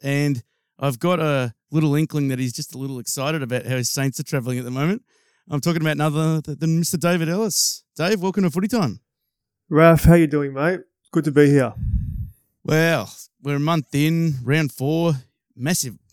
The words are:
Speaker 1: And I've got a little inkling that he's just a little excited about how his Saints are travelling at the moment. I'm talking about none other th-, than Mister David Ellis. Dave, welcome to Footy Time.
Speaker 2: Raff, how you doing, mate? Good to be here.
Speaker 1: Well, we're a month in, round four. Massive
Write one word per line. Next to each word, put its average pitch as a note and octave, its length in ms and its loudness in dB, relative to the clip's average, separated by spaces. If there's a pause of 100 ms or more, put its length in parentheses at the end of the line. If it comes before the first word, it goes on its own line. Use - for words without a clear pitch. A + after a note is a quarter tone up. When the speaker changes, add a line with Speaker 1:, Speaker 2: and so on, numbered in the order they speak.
Speaker 1:
And C#3+ 400 -2 (360)
I've C3 200 -4
got F3 220 0
a C#3 340 0 (160)
little D#3 240 2
inkling D3+ 340 0
that C3 100 -4
he's B2 140 -2
just - 220 -12
a - 20 -14
little C3+ 220 -10
excited C#3+ 440 -4
about B2 220 -4
how B2+ 120 -4
his B2 120 -2
Saints C3+ 320 -4
are D3 40 -6
travelling B2+ 340 -4
at B2+ 80 -8
the B2 40 -10
moment. D3+ 340 -2 (440)
I'm D3 140 -4
talking E3 180 0
about D#3 160 0
none D3 180 0
other D#3+ 280 0
th-, D3 160 -10
than D#3+ 200 0
Mister E3+ 200 -2
David E3 320 0
Ellis. G3 520 -2 (140)
Dave, F3+ 240 0
welcome F#3+ 220 0
to F3+ 80 2
Footy F#3 180 -2
Time. F3 320 -2 (680)
Speaker 2:
Raff, D#3+ 340 6
how E3+ 120 10
you E3 100 6
doing, C#3+ 260 -2
mate? D3+ 280 0 (320)
Good D#3+ 120 0
to D3+ 80 -2
be D3 160 8
here. C3+ 240 4 (880)
Speaker 1:
Well, D#3+ 480 2 (320)
we're C#3+ 140 -2
a - 20 0
month D#3 360 0
in, D#3+ 400 0 (100)
round D3+ 260 0
four. D#3+ 440 0 (420)
Massive C3 400 -4 (160)